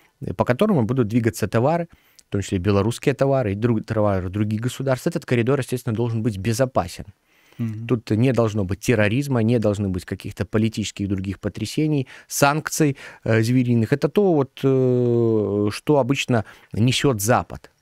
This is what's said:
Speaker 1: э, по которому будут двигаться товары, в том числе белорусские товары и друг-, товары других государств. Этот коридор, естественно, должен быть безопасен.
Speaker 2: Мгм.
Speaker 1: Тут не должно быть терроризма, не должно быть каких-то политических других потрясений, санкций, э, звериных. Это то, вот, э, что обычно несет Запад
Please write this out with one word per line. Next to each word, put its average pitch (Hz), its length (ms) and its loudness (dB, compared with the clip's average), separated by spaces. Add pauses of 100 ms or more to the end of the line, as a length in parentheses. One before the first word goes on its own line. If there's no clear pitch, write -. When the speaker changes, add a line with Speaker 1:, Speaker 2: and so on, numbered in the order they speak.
(220)
Speaker 1:
э, - 100 -6
по 107 140 -2
которому 165 380 2
будут 120 240 0
двигаться 113 380 0
товары, 151 420 0 (400)
в - 40 -20
том 101 80 -2
числе 98 180 -2
белорусские 101 560 2
товары 135 380 0
и - 20 -2
друг-, 110 300 -2
товары 104 440 0
других 104 320 -2
государств. 127 460 -4
Этот 170 180 -4
коридор, 123 360 0
естественно, 123 340 -6
должен 117 280 -2
быть 110 160 -2
безопасен. 110 640 -2 (540)
Speaker 2:
Мгм. 113 280 -6
Speaker 1:
Тут 120 240 -2
не 120 220 2
должно 110 320 0
быть 92 160 -6
терроризма, 120 640 0
не 117 180 2
должно 104 280 0
быть 90 160 -4
каких-то 98 400 -8
политических 107 600 -2
других 95 320 -4
потрясений, 139 680 -2 (180)
санкций, 143 680 0 (260)
э, 113 200 2
звериных. 120 500 2
Это 143 160 0
то, 196 240 2
вот, 143 320 0
э, 120 1080 2
что - 280 0
обычно 123 460 0 (280)
несет 120 480 2
Запад 98 500 -2 (120)